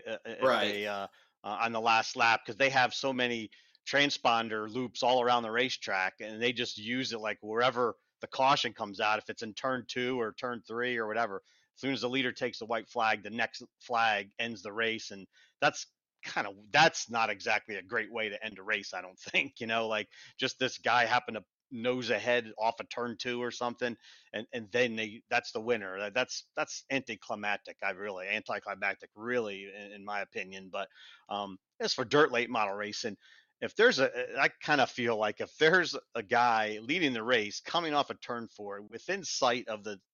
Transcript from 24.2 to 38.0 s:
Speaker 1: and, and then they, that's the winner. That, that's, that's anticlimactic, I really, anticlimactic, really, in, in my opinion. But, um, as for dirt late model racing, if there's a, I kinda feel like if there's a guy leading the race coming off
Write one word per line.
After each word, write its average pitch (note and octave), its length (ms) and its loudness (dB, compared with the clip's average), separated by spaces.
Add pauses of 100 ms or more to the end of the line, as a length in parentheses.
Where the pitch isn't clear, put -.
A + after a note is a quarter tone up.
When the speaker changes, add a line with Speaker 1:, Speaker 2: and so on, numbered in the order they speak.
Speaker 1:
and, A2 200 -6
and A2+ 180 -8
then A#2+ 240 2
they, A2 340 -6
that's B2 220 0
the A#2 80 -6
winner. G#2 400 -2
That, G2+ 140 -4
that's, - 320 -2 (100)
that's - 360 -6
anticlimactic, G#2 920 -4
I G2 80 0
really, F#2+ 360 -8
anticlimactic, G2+ 880 -4
really, A2 600 -4
in, G2+ 180 -14
in G2+ 120 -14
my G2+ 160 -2
opinion. F#2+ 500 -10
But, G3 160 -4 (420)
um, G2+ 280 -4 (220)
as A3+ 140 -2
for C3 120 -2
dirt C#3+ 260 6
late A#2+ 180 0
model G#2+ 260 0
racing, G#2 420 -6 (440)
if A#2 140 -6
there's G#3+ 240 6
a, C3 100 6 (300)
I D#3 100 4 (120)
kinda C#3+ 240 4
feel A#2 320 0
like G#2+ 220 0
if - 180 -8
there's D#3+ 380 6 (200)
a A#2 80 -2
guy A2 580 4
leading C#3+ 320 0
the A2+ 100 -2
race A2 380 2
coming E3 320 -2
off C#3+ 160 2